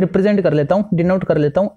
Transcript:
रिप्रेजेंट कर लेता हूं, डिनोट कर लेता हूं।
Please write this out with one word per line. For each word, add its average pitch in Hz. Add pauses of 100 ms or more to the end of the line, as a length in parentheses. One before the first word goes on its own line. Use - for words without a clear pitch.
रिप्रेजेंट 196
कर 165
लेता 147
हूं, 202 (100)
डिनोट 180
कर 165
लेता 147
हूं। 202